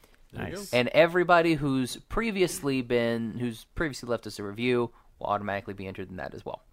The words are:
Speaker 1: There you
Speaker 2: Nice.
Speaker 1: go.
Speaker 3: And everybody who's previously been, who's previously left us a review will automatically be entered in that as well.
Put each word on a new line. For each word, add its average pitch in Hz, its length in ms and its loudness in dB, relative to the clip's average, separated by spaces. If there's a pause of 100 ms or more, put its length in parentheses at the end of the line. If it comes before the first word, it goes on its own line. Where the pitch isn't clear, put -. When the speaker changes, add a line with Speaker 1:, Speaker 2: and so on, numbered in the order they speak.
(340)
Speaker 1:
There 98 160 -8
you 78 80 -10
Speaker 2:
Nice. 202 140 -12
Speaker 1:
go. 120 60 2
Speaker 3:
And 120 120 2
everybody 170 640 6
who's 135 420 0 (140)
previously 180 720 0
been, 117 580 0
who's 117 240 -4 (120)
previously 131 340 -4
left 113 180 -2
us 104 120 -10
a 104 40 -6
review 120 480 0 (280)
will - 80 -6
automatically 101 460 -2
be 95 140 -10
entered 95 220 -10
in 92 80 -10
that 69 160 -8
as - 100 -14
well. - 300 -10